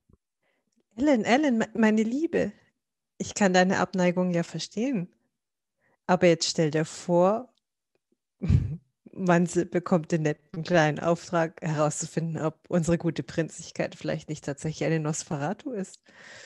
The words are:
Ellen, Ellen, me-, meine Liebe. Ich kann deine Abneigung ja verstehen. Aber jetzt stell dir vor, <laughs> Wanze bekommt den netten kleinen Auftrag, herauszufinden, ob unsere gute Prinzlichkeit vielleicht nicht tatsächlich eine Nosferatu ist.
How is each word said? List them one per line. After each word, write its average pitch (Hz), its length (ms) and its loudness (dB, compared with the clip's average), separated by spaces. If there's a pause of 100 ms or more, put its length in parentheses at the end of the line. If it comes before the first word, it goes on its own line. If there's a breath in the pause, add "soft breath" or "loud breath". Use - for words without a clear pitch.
(960)
Ellen, 254 280 2
Ellen, 254 340 2
me-, 220 160 -2
meine 220 280 4
Liebe. 226 500 0 (640)
Ich - 160 -8
kann 190 200 2
deine 185 240 4
Abneigung 180 560 0
ja 170 80 0
verstehen. 202 720 -6 (920)
Aber 180 200 4
jetzt 165 220 4
stell 160 220 0
dir 156 140 0
vor, 185 720 0 (840)
<laughs> - 480 0 (240)
Wanze 175 540 0
bekommt 170 460 -2
den 160 100 0
netten 156 400 -4
kleinen 156 380 2
Auftrag, 165 600 -2
herauszufinden, 156 800 -2
ob 156 180 -4 (100)
unsere 170 300 0
gute 165 240 -4
Prinzlichkeit - 720 -8
vielleicht 156 340 -8
nicht 156 160 -12
tatsächlich 156 420 -6
eine 160 140 0
Nosferatu 156 720 -6
ist. 196 300 -10 (440 soft breath)